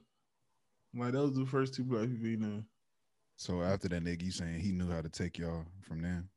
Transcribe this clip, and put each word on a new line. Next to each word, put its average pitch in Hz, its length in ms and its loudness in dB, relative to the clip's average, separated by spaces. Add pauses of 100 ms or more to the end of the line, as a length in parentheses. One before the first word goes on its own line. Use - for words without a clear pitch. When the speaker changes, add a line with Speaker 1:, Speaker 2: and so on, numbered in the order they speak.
(960)
Speaker 1:
Like, 120 180 0
those 139 260 4
were 131 60 2
the 131 60 -2
first 135 240 2
two 127 100 -2
black 120 240 2
people 113 180 -2
he 113 100 2
knew. 107 280 0 (720)
Speaker 2:
So 90 260 0
after 95 260 4
that, 85 160 0
nigga, 85 200 0
you 92 80 0
saying 85 280 -2
he 98 120 2
knew 90 180 2
how 82 100 0
to 80 80 -4
take 90 300 -4
y'all 82 260 -2 (160)
from 82 220 -6
there? 87 340 -2